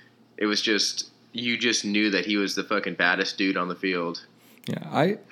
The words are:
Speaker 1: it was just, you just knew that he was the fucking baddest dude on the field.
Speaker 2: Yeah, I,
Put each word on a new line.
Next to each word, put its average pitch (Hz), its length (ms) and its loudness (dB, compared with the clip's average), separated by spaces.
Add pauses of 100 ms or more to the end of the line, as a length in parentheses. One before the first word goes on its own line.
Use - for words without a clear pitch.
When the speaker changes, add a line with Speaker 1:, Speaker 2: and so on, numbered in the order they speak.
(360)
Speaker 1:
it 104 100 0
was 107 140 2
just, - 500 0 (220)
you 120 240 -2
just 117 280 0
knew 104 260 2
that 95 160 2
he 107 100 0
was 98 200 0
the 95 80 -2
fucking 98 300 -2
baddest 92 440 0
dude 95 180 2
on 90 120 0
the 90 80 -4
field. 87 500 -4 (400)
Speaker 2:
Yeah, - 240 -6
I, 170 280 2 (140)